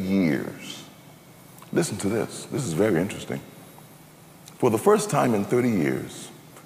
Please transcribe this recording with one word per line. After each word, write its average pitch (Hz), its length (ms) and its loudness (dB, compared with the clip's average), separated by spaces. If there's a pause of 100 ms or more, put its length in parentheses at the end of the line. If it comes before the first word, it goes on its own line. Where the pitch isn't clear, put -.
years, 92 840 0 (880)
listen 143 260 0
to 95 120 -2
this. - 360 -2
This - 200 -4
is 82 80 -4
very 90 260 4
interesting. - 400 -4 (1160)
For 123 140 4
the 107 80 2
first 208 320 4
time 135 240 2
in 101 100 2
thirty 123 240 2
years, 71 600 -2 (360)